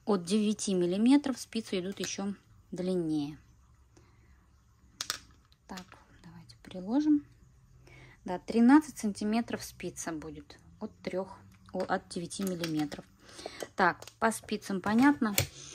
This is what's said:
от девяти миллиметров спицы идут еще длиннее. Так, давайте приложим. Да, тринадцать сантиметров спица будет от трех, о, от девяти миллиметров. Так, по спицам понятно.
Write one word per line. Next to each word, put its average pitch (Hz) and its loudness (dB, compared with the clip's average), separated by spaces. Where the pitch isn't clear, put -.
от 196 0
девяти 208 0
миллиметров 226 4
спицы - -6
идут 190 -6
еще 196 -4
длиннее. 165 -2
Так, 185 -14
давайте 170 -20
приложим. 285 2
Да, 180 -4
тринадцать 247 6
сантиметров 214 -2
спица - -10
будет 156 -12
от 220 -10
трех, - -6
о, 185 -4
от 185 -4
девяти 175 -8
миллиметров. 165 -4
Так, 175 2
по 220 2
спицам - -6
понятно. 226 4